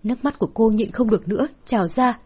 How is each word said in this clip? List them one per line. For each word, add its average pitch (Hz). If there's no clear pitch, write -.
Nước 233
mắt 285
của -
cô 220
nhịn 214
không 233
được 214
nữa, 214
trào 196
ra. 247